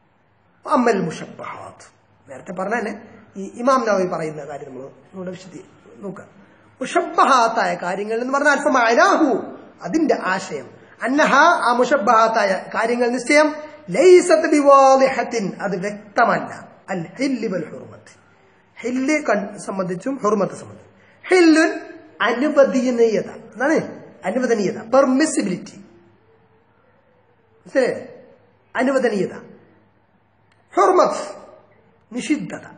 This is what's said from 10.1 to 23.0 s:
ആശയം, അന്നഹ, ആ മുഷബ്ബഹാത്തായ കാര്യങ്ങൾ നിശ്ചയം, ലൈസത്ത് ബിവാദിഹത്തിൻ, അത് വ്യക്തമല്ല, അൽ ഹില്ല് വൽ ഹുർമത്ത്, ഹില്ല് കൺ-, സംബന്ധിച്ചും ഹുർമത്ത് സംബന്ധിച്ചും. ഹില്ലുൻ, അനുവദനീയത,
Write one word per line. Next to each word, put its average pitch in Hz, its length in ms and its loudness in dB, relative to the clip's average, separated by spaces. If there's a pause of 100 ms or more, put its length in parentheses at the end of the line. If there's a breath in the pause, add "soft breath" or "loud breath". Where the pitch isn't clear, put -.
ആശയം, 180 460 -6 (320 soft breath)
അന്നഹ, 247 320 2 (340)
ആ 240 40 2
മുഷബ്ബഹാത്തായ 226 920 2 (120)
കാര്യങ്ങൾ 240 340 -2
നിശ്ചയം, 294 460 2 (360 loud breath)
ലൈസത്ത് 330 600 6
ബിവാദിഹത്തിൻ, 269 1080 4
അത് 196 160 -4
വ്യക്തമല്ല, 202 920 -4 (220)
അൽ 180 160 -8 (120)
ഹില്ല് 240 300 -2
വൽ 180 160 -6
ഹുർമത്ത്, - 480 -18 (680 soft breath)
ഹില്ല് 262 420 -2
കൺ-, 202 360 -4
സംബന്ധിച്ചും 190 640 -8
ഹുർമത്ത് 202 300 0
സംബന്ധിച്ചും. - 400 -20 (360 soft breath)
ഹില്ലുൻ, 339 520 4 (420)
അനുവദനീയത, 240 1080 2